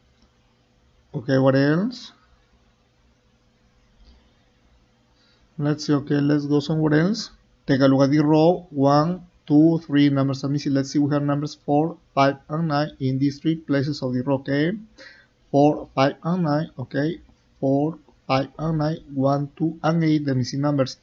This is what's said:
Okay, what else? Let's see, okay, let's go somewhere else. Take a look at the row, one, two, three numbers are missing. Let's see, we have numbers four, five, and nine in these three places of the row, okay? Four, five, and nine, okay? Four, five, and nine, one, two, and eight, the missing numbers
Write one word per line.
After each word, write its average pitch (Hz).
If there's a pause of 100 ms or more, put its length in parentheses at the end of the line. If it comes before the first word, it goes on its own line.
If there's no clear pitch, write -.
(1120)
Okay, 135
what 135
else? 156 (3500)
Let's 147
see, 151
okay, 143
let's 143
go 147
somewhere 156
else. 202 (340)
Take 131
a 139
look 135
at 139
the 151
row, 156
one, 147 (220)
two, 160
three 143
numbers 139
are 139
missing. 143
Let's 135
see, 151
we 143
have 147
numbers 143
four, 156 (160)
five, 139 (120)
and 160
nine 147
in 131
these 139
three 165
places 143
of 127
the 127
row, 139
okay? 143 (760)
Four, 139
five, 139
and 175
nine, 156
okay? 143 (380)
Four, 139 (300)
five, 135 (100)
and 160
nine, 156 (180)
one, 139
two, 165
and 165
eight, 151
the 135
missing 131
numbers 143